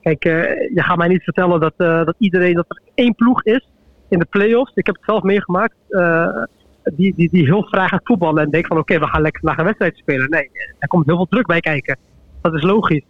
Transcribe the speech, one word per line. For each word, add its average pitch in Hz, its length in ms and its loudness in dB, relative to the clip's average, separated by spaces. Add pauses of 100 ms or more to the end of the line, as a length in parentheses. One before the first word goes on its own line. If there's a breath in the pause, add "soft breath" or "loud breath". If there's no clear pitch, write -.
Kijk, 160 240 -2
eh, 165 80 2 (400)
je 175 80 0
gaat 175 160 -2
mij 170 100 2
niet 185 160 2
vertellen 175 360 0
dat, 156 180 0
eh, 165 280 2
dat 170 120 -2
iedereen, 180 360 2
dat 170 140 0
er - 140 -14 (140)
één 240 200 2
ploeg 240 280 2
is 226 260 0 (400)
in 196 100 0
de 165 60 0
play-offs. 226 500 0
Ik - 100 -2
heb 208 100 -2
het - 100 -20
zelf 214 180 0
meegemaakt, 190 520 0 (140)
eh, 170 380 0 (560)
die, 175 320 0
die, 165 160 2
die 170 140 4
heel 190 220 2
vrij 190 200 0
gaat 180 160 -2
voetballen 160 400 0
en 151 60 -2
denkt 160 180 -2
van, 165 100 -2
"Oké, 160 220 0
we 151 80 -2
gaan 156 140 -2
lekker 156 200 -2
vandaag 156 180 -2
een 160 60 -2
wedstrijd 196 320 -2
spelen." 131 320 -4
Nee, 156 200 -2 (300 loud breath)
er 143 80 -6
komt 165 180 2
heel 160 100 2
veel 180 140 -2
druk 233 160 0
bij 170 140 0
kijken. 147 380 -4 (440)
Dat 165 120 0
is 151 100 -2
logisch. 180 460 0